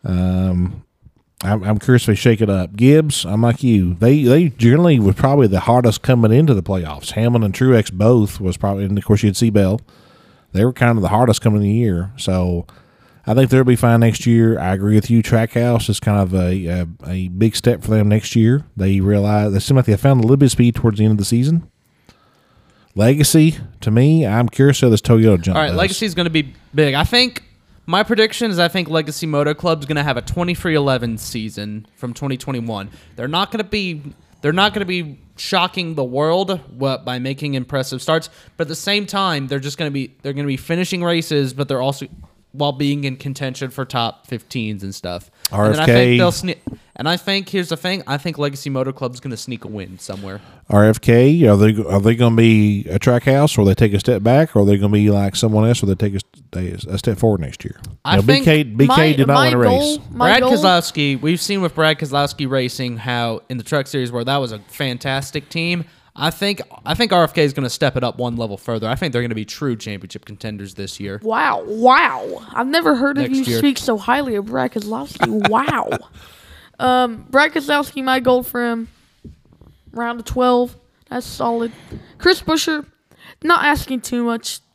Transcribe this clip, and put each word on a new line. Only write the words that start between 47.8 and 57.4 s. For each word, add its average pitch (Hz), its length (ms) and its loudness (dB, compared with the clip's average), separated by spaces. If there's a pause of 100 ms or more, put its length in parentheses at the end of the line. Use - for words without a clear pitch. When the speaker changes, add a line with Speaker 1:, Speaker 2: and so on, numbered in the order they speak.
Speaker 2:
I 139 120 -4
think 156 200 -8
Legacy 143 320 -6
Moto 131 220 -4
Club's 123 280 -8
gonna 127 160 -10
sneak 120 280 -12
a 104 40 -12
win 95 300 -12
somewhere. 98 420 -12 (280)
Speaker 1:
R 104 160 4
F 110 160 4
K, 135 460 4
are 104 100 6
they, 107 260 4
are 98 180 0
they 113 140 2
gonna 117 220 2
be 107 540 4
a 95 80 -2
track 120 260 0
house, 139 340 2
or 104 60 4
they 98 100 6
take 104 200 2
a 101 60 2
step 110 220 0
back, 135 320 2
or 107 60 4
are 101 60 4
they 101 100 4
gonna 101 160 0
be 104 180 4
like 101 260 0
someone 110 300 2
else, 117 160 2
or 104 40 -2
they 95 80 0
take 98 200 -4
a, 95 60 -4 (380)
a, 92 140 -6 (220)
a 98 40 -4
step 107 200 -2
forward 107 220 2